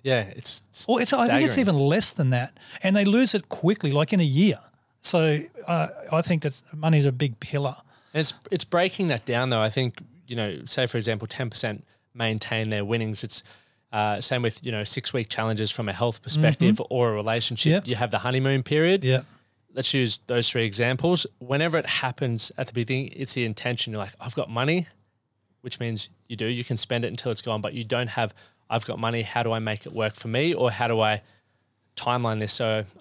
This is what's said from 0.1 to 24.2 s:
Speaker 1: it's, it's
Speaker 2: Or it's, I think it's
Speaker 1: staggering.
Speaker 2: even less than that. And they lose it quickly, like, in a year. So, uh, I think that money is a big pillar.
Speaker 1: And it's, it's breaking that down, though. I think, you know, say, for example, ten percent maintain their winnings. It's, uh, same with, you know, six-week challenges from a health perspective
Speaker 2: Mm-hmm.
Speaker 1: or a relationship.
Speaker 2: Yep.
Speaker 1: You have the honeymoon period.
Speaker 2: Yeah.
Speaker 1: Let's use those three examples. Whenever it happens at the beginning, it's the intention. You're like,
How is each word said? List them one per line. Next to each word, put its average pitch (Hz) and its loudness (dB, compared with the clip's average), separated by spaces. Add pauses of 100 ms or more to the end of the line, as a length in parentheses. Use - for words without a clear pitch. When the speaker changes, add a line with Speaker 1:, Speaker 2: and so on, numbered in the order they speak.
Speaker 1:
it's, - -4
it's - -6
Speaker 2:
Or 233 4
it's, 247 2
I 247 4
think 269 4
it's - 4
Speaker 1:
staggering. 202 4
Speaker 2:
even 139 4
less 190 4
than 139 2
that. 123 -2 (240)
And 190 4
they 202 4
lose 226 4
it 202 -2
quickly, 165 0
like, 147 2
in 196 6
a 170 6
year. 151 4 (420)
So, 160 4 (300)
uh, 165 0 (260)
I 160 4
think 165 0
that 143 -6 (140)
money 156 4
is 143 6
a 139 4
big 127 -2
pillar. 143 -4 (380)
Speaker 1:
And 151 0
it's, 151 0 (180)
it's 175 0
breaking 185 0
that 120 -2
down, 123 0
though. 117 2
I 107 2
think, 123 -2 (300)
you 120 -10
know, 101 -6
say, - 0
for 113 -4
example, 110 -2
ten 123 -6
percent 110 -2 (280)
maintain 110 -2
their 104 -2
winnings. 110 -2
It's, - -4 (520)
uh, 107 0
same 123 0
with, 117 -2
you 123 -6
know, 107 -4
six-week - -2
challenges 110 0
from 113 -4
a 98 -2
health 117 -2
perspective 156 4
Speaker 2:
Mm-hmm. - -4
Speaker 1:
or 123 2
a - 0
relationship. 113 0
Speaker 2:
Yep. 190 0
Speaker 1:
You 123 -2
have 113 -2
the 104 0
honeymoon 131 0
period. 165 2
Speaker 2:
Yeah. 127 4 (540)
Speaker 1:
Let's 131 0
use 123 2
those 120 2
three 117 2
examples. 123 0 (140)
Whenever 151 0
it - -4
happens 127 -2
at 139 -4
the - -14
beginning, 123 -2
it's 131 -2
the 123 -2
intention. 117 -4
You're 107 -6
like, 98 -12